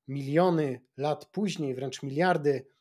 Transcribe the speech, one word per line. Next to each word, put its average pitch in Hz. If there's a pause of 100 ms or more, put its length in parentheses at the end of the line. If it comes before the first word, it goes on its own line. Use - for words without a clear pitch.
miliony 143 (160)
lat 147
później, 160
wręcz 127
miliardy 143 (140)